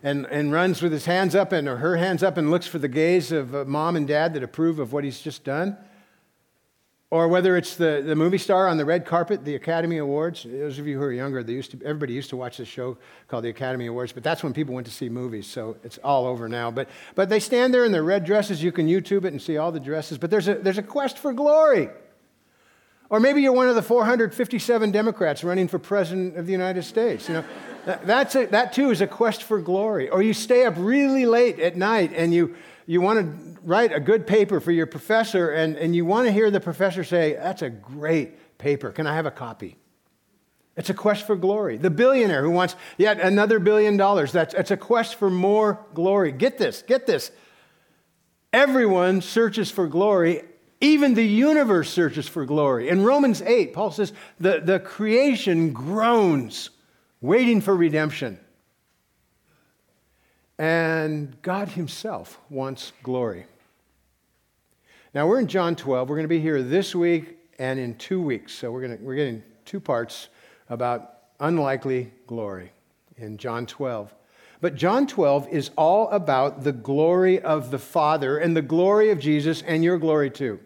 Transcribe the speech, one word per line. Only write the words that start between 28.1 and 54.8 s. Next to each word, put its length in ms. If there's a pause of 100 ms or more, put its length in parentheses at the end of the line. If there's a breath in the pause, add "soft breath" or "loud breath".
a, 80
that 260
too 180
is 120
a 60
quest 360
for 160
glory. 500
Or 120
you 120
stay 320
up 120
really 480
late 340
at 160
night 400
and 180
you, 220 (300 loud breath)
you 160
want 180
to 440
write 280
a 80
good 260
paper 360
for 100
your 140
professor 640
and, 260
and 180
you 120
want 220
to 40
hear 180
the 120
professor 420
say, 300
"That's 280
a 80
great 880
paper. 340
Can 140
I 100
have 100
a 60
copy?" 440 (1000)
It's 120
a 40
quest 340
for 80
glory. 400
The 140
billionaire 540
who 80
wants 260 (200 loud breath)
yet 220
another 400
billion 380
dollars, 340
that's, 220
it's 180
a 60
quest 380
for 140
more 640
glory. 380
Get 260
this, 240
get 260
this. 220 (1200 soft breath)
Everyone 680
searches 500
for 160
glory. 580 (400)
Even 300
the 100
universe 680
searches 360
for 160
glory. 460
In 140
Romans 400
eight, 280
Paul 200
says, 220 (260 loud breath)
"The, 220
the 180
creation 920